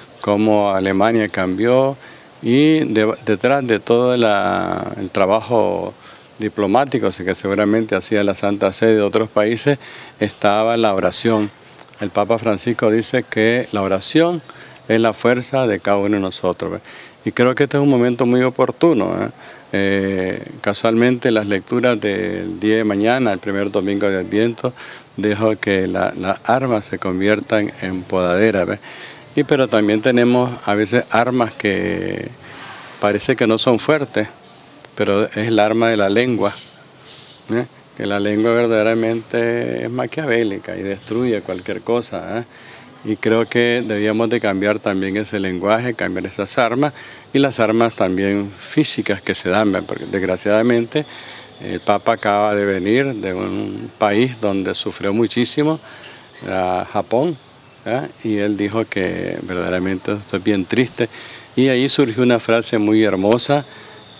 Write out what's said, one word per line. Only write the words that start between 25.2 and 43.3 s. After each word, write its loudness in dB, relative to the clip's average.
que 0
la, -2
las -4
armas 0
se -8
conviertan 0
en -6
podadera, 2
¿ve? -4
Y, 4
pero 2
también 2
tenemos 4
a 0
veces 0
armas 0
que -2
parece 0
que 2
no 4
son 2
fuertes, 0
pero 2
es -6
el 2
arma 4
de 2
la 2
lengua, 2
¿eh? 0
Que -6
la -2
lengua 2
verdaderamente 0
es -6
maquiavélica -2
y -8
destruye -4
cualquier -8
cosa, -4
¿eh? -6
Y -2
creo 2